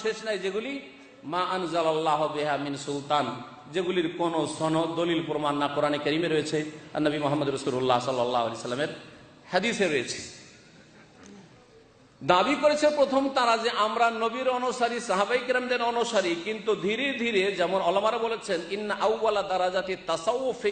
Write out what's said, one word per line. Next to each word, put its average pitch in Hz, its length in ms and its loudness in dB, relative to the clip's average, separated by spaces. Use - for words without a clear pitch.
শেষ 214 220 -2
নাই, 214 160 -2
যেগুলি 214 400 -4
মা 165 200 -2
আনজালাল্লাহু 160 960 2
বিহা 147 200 0
মিন 143 200 -4
সুলতান, 139 640 -2
যেগুলির 175 440 0
কোনো 165 300 0
সনদ, 160 360 2
দলিল, 165 300 0
প্রমাণ 147 320 0
না 143 100 0
কোরআনে 147 300 0
কারিমে 151 300 0
রয়েছে, 151 380 0
আর 151 80 -2
নবী 151 160 2
মুহাম্মদ 147 320 0
রাসূলুল্লাহ 127 500 2
সাল্লাল্লাহু 123 460 0
আলাইহি 113 160 -6
সাল্লামের 127 260 -4
হাদিসে 190 360 2
রয়েছে। - 540 -4
দাবি 185 320 4
করেছে 302 340 4
প্রথম 277 400 2
তারা 240 280 4
যে 220 120 0
আমরা 226 400 2
নবীর 226 400 -2
অনুসারী, 240 500 0
সাহাবাই 202 480 0
কেরামদের 247 340 0
অনুসারী, 226 640 0
কিন্তু 208 320 -2
ধীরে 220 380 -2
ধীরে, 226 380 0
যেমন 180 300 0
ওলামারা 208 360 2
বলেছেন, 220 440 -2
"ইন্না 208 300 -4
আউওয়ালা 214 400 2
দারাজাতি 185 540 0
তাসাউফে 220 760 -2